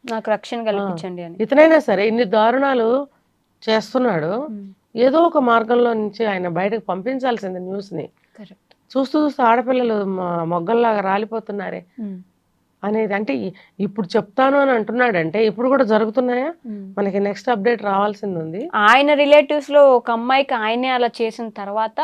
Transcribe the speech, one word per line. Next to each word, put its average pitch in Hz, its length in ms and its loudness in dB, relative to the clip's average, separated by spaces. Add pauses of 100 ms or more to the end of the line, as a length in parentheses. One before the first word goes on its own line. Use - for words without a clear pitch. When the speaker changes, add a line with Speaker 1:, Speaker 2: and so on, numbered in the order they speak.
(120)
Speaker 1:
"నాకు 220 200 -4
రక్షణ 214 300 -4
Speaker 2:
ఆ. - 20 -10
Speaker 1:
కల్పించండి" 185 600 -4
అని. 170 180 -14
Speaker 2:
ఇతనైనా 302 380 6
సరే 202 280 0
ఇన్ని 233 160 0
దారుణాలు 233 840 2 (640)
చేస్తున్నాడు, 220 760 -2
Speaker 1:
మ్మ్. 202 260 -14 (220)
Speaker 2:
ఏదో 262 240 2
ఒక 330 180 2
మార్గంలో 240 560 2
నుంచి 214 320 -4
ఆయన 185 220 -4
బయటకు 190 320 -2
పంపించాల్సింది 202 800 -4
న్యూస్ని. 185 500 -10 (280)
Speaker 1:
కరెక్ట్. - 600 -12
Speaker 2:
చూస్తూ 285 280 0
చూస్తూ 269 180 -2
ఆడపిల్లలు 233 600 2
మ-, 180 400 -4
మొగ్గల్లాగా 202 580 0
రాలిపోతున్నారే 196 840 -6 (140)
Speaker 1:
మ్మ్. 196 220 -12 (640)
Speaker 2:
అనేది. 214 300 -2
అంటే 214 220 -4
ఇ-, 196 160 -6 (280)
ఇప్పుడు 202 360 -4
చెప్తాను 269 440 2
అని 277 120 2
అంటున్నాడంటే 214 760 0
ఇప్పుడు 220 240 0
కూడా 262 140 4
జరుగుతున్నాయా? 247 720 0 (140)
Speaker 1:
మ్మ్. 202 300 -12
Speaker 2:
మనకి 202 220 -2
నెక్స్ట్ 202 300 -4
అప్‌డేట్ 226 340 0
రావాల్సింది 202 560 -2
ఉంది. 170 360 -8
Speaker 1:
ఆయన 254 380 6
రిలేటివ్స్ 285 580 4
లో 277 240 8
ఒక 240 160 0
అమ్మాయికి 247 420 0
ఆయనే 233 340 -2
అలా 247 220 0 (120)
చేసిన 226 280 -6
తర్వాత 214 540 -6